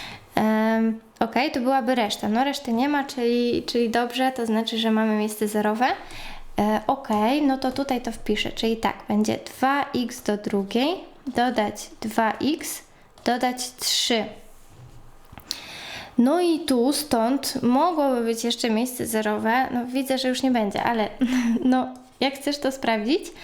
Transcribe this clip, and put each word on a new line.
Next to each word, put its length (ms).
Em, 640
okej, 320
tu 100
byłaby 340
reszta. 340
No 140
reszty 300
nie 160
ma, 140
czyli, 600
czyli 260
dobrze, 420
to 140
znaczy, 320
że 140
mamy 240
miejsce 320
zerowe. 380
E, 280
okej, 540
no 160
to 140
tutaj 300
to 100
wpiszę, 400
czyli 260
tak, 180
będzie 380
dwa 400
x 280
do 140
drugiej, 580
dodać 640
dwa 320
x, 500
dodać 500
trzy. 500
No 240
i 180
tu 340
stąd 680
mogłoby 580
być 220
jeszcze 260
miejsce 360
zerowe, 680
no 140
widzę, 320
że 100
już 160
nie 80
będzie, 320
ale 260
<laughs> 280
no, 220
jak 160
chcesz 240
to 120
sprawdzić, 540